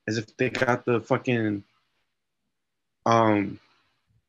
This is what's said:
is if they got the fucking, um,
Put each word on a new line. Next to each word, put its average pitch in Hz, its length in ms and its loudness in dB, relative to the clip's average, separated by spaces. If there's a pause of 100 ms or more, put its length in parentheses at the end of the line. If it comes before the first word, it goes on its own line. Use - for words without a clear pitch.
is 110 140 -4
if - 180 -12
they 127 140 -2
got 123 340 -2
the 117 160 0
fucking, 113 640 -2 (1400)
um, 107 520 2 (680)